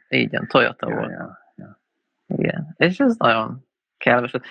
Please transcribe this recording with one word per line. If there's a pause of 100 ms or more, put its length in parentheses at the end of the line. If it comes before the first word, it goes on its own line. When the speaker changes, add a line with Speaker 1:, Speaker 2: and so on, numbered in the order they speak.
Speaker 1:
Igen,
Toyota
Speaker 2:
Ja,
Speaker 1:
volt.
Speaker 2:
ja, (160)
ja. (460)
Speaker 1:
Igen,
és
ez
nagyon (300)
kellemes
volt.